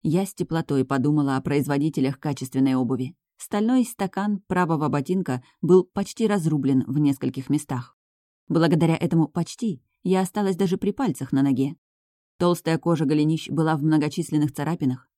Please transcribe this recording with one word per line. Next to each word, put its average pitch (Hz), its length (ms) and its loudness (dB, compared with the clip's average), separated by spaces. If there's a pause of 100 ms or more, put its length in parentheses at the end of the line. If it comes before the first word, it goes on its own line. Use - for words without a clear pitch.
Я 180 240 0
с - 80 -14
теплотой 151 500 -2
подумала 139 520 0
о 131 40 -2
производителях 139 800 0
качественной 135 540 -2
обуви. 127 420 -2 (220)
Стальной 233 460 0
стакан 196 600 -4
правого 165 420 0
ботинка 139 540 -2 (200)
был 180 220 6
почти - 420 -4
разрублен 151 600 2
в 139 120 -2
нескольких 139 520 -2
местах. 139 460 -4 (500)
Благодаря 165 500 2
этому 165 320 0
«почти» 175 540 -6 (220)
я 185 160 0
осталась 190 360 -2
даже 185 200 0
при 202 160 -2
пальцах 185 400 -4
на 135 100 2
ноге. 135 320 0 (640)
Толстая 165 400 0
кожа 160 260 0
голенищ 151 460 0
была 156 260 0
в 139 60 -2
многочисленных 151 720 0
царапинах, 147 640 -4